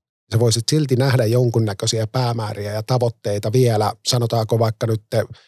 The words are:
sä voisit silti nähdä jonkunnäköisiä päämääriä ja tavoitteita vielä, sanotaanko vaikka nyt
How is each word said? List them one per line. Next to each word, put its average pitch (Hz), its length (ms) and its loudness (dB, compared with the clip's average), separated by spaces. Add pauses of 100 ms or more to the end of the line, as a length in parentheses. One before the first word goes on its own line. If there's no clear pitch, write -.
(340)
sä 110 60 2
voisit 113 300 2
silti 143 260 0
nähdä 127 300 2
jonkunnäköisiä 113 840 0
päämääriä 113 640 -4
ja 107 120 -4
tavoitteita 110 720 -2
vielä, 110 400 2 (140)
sanotaanko 117 520 0
vaikka 110 280 -2
nyt 110 140 -2 (460)